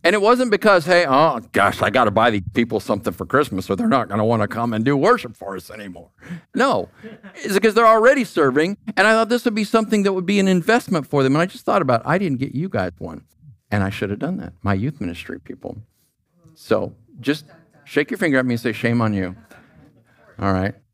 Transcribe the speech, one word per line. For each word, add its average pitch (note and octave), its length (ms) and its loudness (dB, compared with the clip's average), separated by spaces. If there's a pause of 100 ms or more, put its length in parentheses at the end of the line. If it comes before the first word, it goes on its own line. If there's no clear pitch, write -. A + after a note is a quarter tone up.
And B3 120 4
it G#3 80 2
wasn't A#3+ 280 4
because, G3 360 4
"Hey, F3 220 4
oh, C3+ 340 4 (100)
gosh, G2 300 2
I F#2+ 80 2
gotta A2 220 2
buy A2+ 180 2
these G2+ 140 -2 (100)
people A#2 260 -2
something G2+ 320 -4
for F2+ 140 -10
Christmas B2 440 -2
or G2 60 0
they're A3+ 120 -2
not B2 200 0
gonna G2+ 160 -2
wanna A2 240 0
come A#2 260 -6
and A2 120 -2
do C#3 100 2
worship D3 400 0
for F#2+ 220 -12
us F2+ 120 -16
anymore." G2 400 -18 (460)
No, A3 320 0 (480)
it's - 180 -8
because G#3 200 2
they're A3+ 120 4
already A3+ 380 6
serving. D#3 540 0 (180)
And F#3+ 100 4
I A3 60 6
thought A3+ 160 2
this A#3 160 -2
would A3 120 0
be G#3+ 100 -2
something A3 380 0
that G3 100 2
would F#3 120 -4
be G3+ 140 0
an G3 80 2
investment F#3 580 0
for C#3+ 160 0
them. C3+ 140 2
And D#3+ 60 2
I F3+ 60 0
just - 180 -14
thought G3+ 160 2
about, B2 240 0
I E3 120 0
didn't D3+ 220 -2
get C3+ 160 -6
you F3+ 140 -4
guys F#2 280 -4
one. - 280 -14 (460)
And G2+ 120 0
I F#2+ 60 -2
should G#2 200 -6
have G2+ 100 -6
done F3 180 -6
that, - 160 -12 (100)
my G2+ 100 0
youth A#2+ 280 -4
ministry - 380 -10
people. - 380 -16 (760)
So - 400 -4 (240)
just D3 260 -6 (380)
shake - 260 -4
your A3+ 80 -8
finger D3 220 0
at B2+ 60 -2
me B2 80 -2
and A#2 80 -4
say, A#2+ 100 -4
"Shame A#2 300 -2
on G#2+ 120 0
you." F#2+ 220 -4 (1040)
All G2 140 0
right. F#2+ 220 -2 (180)